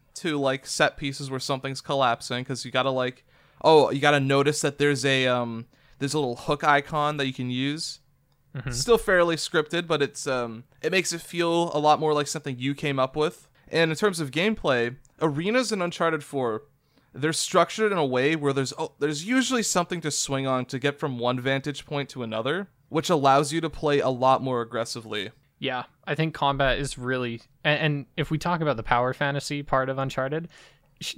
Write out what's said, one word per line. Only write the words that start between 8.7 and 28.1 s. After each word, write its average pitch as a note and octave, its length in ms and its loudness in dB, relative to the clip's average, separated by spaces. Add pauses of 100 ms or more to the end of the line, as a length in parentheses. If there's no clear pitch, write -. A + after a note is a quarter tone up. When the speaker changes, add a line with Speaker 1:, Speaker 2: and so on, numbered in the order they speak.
Speaker 1:
Still A3 260 4
fairly F3 380 4
scripted, E3 500 -2
but D#3+ 160 0
it's, - 240 -4
um, A#2+ 380 -4 (180)
it D#3 80 -2
makes F3 220 0
it E3 80 -6
feel E3+ 520 0
a D3+ 60 -2
lot D3+ 220 6
more D#3 140 2
like D3 120 0
something C#3 320 -8
you C3+ 160 -2
came C#3+ 240 -2
up C3 160 0
with. D3+ 340 -2 (200)
And D#3+ 240 2
in D3 40 -2
terms G3 220 0
of C#3+ 140 -4
gameplay, C#3+ 640 0 (240)
arenas G3 520 0
in G3 100 -4
Uncharted E3 420 -2
four A#2+ 380 -4 (500)
they're D#3 200 -2
structured F#3+ 580 2
in F#3+ 80 0
a D3 80 2
way C3 300 2
where C#3+ 160 0
there's, C3+ 260 -2
oh, D#3+ 220 -6
there's D3 260 -2
usually B3 380 2
something F3 380 -2
to D3+ 80 -4
swing C3+ 360 -2
on B2+ 200 0
to C3+ 120 -8
get C#3 200 -2
from C3+ 200 -4
one B2 220 0
vantage C3+ 440 -4
point C#3+ 260 -6
to B2+ 120 -10
another, A#2+ 460 -4 (200)
which D#3+ 220 -2
allows C#3 420 4
you E3 80 -2
to D#3+ 100 -4
play D3 280 0
a C3 100 2
lot C3 340 4
more B2+ 180 -2
aggressively. A2+ 720 -6 (280)
Speaker 2:
Yeah, B2+ 260 -6 (220)
I D#3 80 -4
think D#3+ 200 -2
combat C3+ 440 0
is C#3 180 -6
really, B2 460 -4 (220)
and, D3+ 160 2
and D3 260 -2 (100)